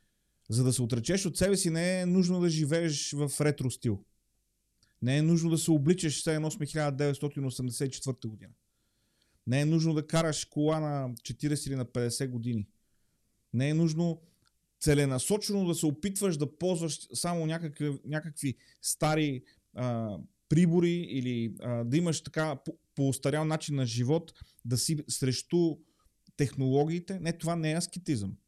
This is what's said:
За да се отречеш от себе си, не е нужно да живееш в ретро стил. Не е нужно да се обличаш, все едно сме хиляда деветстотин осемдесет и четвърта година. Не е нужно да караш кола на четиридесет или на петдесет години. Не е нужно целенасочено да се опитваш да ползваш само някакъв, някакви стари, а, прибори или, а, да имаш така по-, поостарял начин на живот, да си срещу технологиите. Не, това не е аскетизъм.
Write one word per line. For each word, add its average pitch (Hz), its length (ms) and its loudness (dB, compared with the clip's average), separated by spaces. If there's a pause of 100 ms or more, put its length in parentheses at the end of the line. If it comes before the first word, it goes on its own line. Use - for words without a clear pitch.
(480)
За 120 160 2
да 127 80 4
се 127 100 0
отречеш 127 440 0
от 151 100 -4
себе 190 200 4
си, 180 140 0
не 180 300 0
е 180 60 -2
нужно 180 340 4
да 175 80 4
живееш 156 640 0
в 143 280 -2
ретро 143 300 2
стил. 107 340 -4 (1000)
Не 123 140 2
е 151 60 4
нужно 165 280 4
да 160 80 2
се 165 120 0
обличаш, 160 500 4
все 160 140 0
едно 156 160 -2
сме 147 160 -6
хиляда 147 300 -2
деветстотин 143 500 -2
осемдесет 127 420 -4
и - 20 -8
четвърта - 380 -8
година. 104 240 -16 (920)
Не 127 140 4
е 147 40 2
нужно 160 300 4
да 147 120 0
караш 160 380 0
кола 156 360 0
на 139 420 -2
четиридесет 147 440 -4
или 139 100 -4
на 127 80 -2
петдесет 120 460 -2
години. 117 380 -4 (840)
Не 131 160 2
е 151 60 0
нужно 165 480 2 (580)
целенасочено 151 840 2
да 175 80 2
се 170 120 0
опитваш 190 500 0
да 147 220 -4
ползваш 170 560 -2
само 170 320 -2
някакъв, 151 580 -4
някакви 147 520 -4 (260)
стари, 151 640 0 (300)
а, 113 440 -2 (300)
прибори 170 460 6
или, 123 640 -4
а, 120 240 -4
да 120 120 0
имаш 170 260 0
така 156 420 -4
по-, - 140 -12 (160)
поостарял 139 500 0
начин 156 300 -2
на 131 120 0
живот, 123 460 0 (320)
да 120 140 -2
си 160 200 -2 (100)
срещу 156 680 0 (600)
технологиите. 147 840 0
Не, 165 180 -4
това 165 180 -2
не 156 160 -2
е 156 40 0
аскетизъм. 135 600 -4 (100)